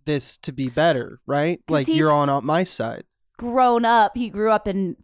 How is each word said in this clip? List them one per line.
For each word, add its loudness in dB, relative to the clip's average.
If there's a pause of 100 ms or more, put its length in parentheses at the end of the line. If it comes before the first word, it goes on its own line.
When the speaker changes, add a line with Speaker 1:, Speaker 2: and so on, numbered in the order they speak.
Speaker 1:
this -4
to -10
be -6
better, 0
right? -2
Speaker 2:
'Cause -2
Speaker 1:
Like, 0
Speaker 2:
he's 0
Speaker 1:
you're 4
on, 2
on -2
my 0
side." -8 (340)
Speaker 2:
grown 2
up, 4
he -4
grew -2
up 0
in -4